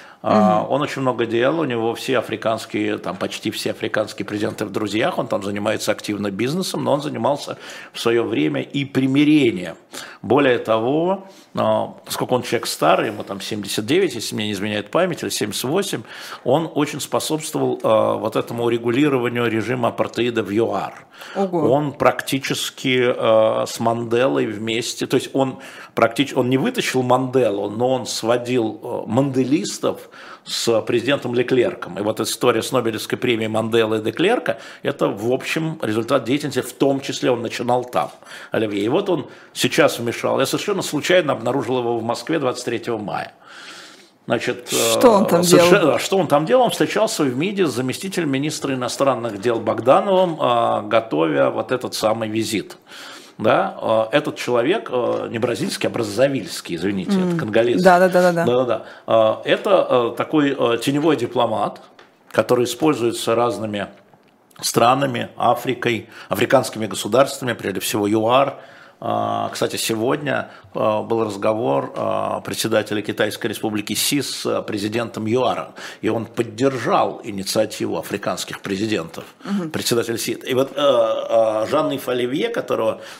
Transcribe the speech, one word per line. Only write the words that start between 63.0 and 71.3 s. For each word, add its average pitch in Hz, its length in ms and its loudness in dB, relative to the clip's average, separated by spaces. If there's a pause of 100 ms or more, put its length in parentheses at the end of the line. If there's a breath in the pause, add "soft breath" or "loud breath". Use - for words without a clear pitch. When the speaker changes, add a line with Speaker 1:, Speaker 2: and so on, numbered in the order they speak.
Speaker 1:
разными 107 540 -2 (720)
странами, 120 720 2
Африкой, 120 760 0 (200 loud breath)
африканскими 117 560 2
государствами, 117 680 0
прежде 98 260 -4
всего 104 280 0
юар, 117 500 2 (480 loud breath)
А, 110 460 -2
кстати, - 240 -4
сегодня, 120 720 -2 (240 loud breath)
а, 107 300 0
был 113 220 0
разговор, 110 720 -2